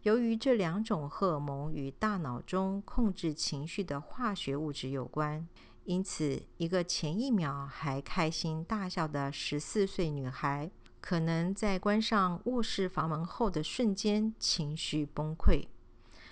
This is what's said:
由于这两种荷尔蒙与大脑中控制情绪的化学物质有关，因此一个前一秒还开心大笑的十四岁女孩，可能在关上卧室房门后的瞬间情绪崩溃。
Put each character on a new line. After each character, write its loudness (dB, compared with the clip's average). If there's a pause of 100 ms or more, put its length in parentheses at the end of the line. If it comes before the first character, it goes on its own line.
由 4
于 2
这 4
两 2
种 -2
荷 2
尔 -2
蒙 -2
与 -4
大 -2
脑 -4
中 -2
控 2
制 -2
情 -4
绪 -6
的 -4
化 -4
学 -4
物 -2
质 -6
有 -4
关， -4 (380)
因 0
此 -2 (160)
一 -2
个 2
前 -2
一 -2
秒 0
还 -4
开 0
心 -4
大 -4
笑 -2
的 -2
十 -4
四 0
岁 -2
女 -4
孩， -2 (300)
可 0
能 2
在 2
关 2
上 2
卧 2
室 0
房 0
门 0
后 0
的 0
瞬 0
间 2
情 -2
绪 -2
崩 -4
溃。 10 (640)